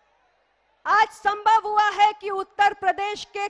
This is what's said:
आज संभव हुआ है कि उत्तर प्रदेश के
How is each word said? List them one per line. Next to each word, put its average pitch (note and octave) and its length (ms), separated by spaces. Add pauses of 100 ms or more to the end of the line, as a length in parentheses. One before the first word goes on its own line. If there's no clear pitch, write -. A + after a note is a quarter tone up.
(840)
आज G#4 240
संभव G#4+ 580
हुआ G#4 240
है G#4 220
कि G#4 180
उत्तर G4+ 440
प्रदेश G4 520
के G4+ 220